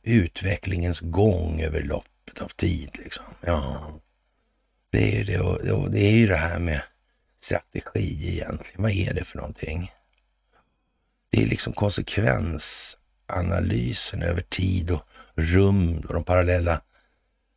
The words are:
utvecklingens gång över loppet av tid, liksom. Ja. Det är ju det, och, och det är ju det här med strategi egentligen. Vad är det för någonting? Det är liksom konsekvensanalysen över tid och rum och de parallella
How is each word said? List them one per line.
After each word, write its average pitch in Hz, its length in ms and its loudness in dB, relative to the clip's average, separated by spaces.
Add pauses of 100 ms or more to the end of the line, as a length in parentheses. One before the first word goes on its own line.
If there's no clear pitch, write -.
utvecklingens 90 1000 0
gång 85 600 2
över 78 220 -2
loppet - 600 -8
av - 60 -8
tid, 78 500 -2
liksom. - 260 -10 (160)
Ja. 76 500 -4 (1000)
Det 107 220 2
är 107 60 0
ju 101 60 -2
det, 98 160 -2
och, 92 200 0
och 98 300 0
det 101 100 0
är 104 120 6
ju 113 140 8
det 92 100 4
här 85 220 -2
med 80 220 -2 (580)
strategi - 920 -4
egentligen. - 540 -6
Vad 107 80 2
är 95 240 0
det - 100 -4
för - 140 -12
någonting? - 540 -8 (1400)
Det 110 120 2
är 110 40 4
liksom - 260 -2
konsekvensanalysen 90 2500 -2
över 85 200 -2
tid 92 480 -2
och 76 120 -2 (320)
rum 87 720 4
och 85 60 -6
de 87 100 -2
parallella 87 560 2 (760)